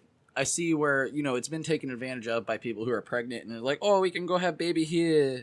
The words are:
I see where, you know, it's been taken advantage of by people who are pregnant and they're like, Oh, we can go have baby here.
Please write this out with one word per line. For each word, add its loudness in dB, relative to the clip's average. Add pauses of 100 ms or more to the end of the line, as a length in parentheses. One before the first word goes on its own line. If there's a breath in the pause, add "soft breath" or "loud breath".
(360)
I 0
see 0
where, 2
you -4
know, 0
it's -2
been -6
taken -2
advantage -8
of 0
by -2
people -6
who 0
are 0
pregnant -4
and -12
they're -10
like, 0
Oh, 4
we 2
can -4
go 2
have 0
baby 0
here. 2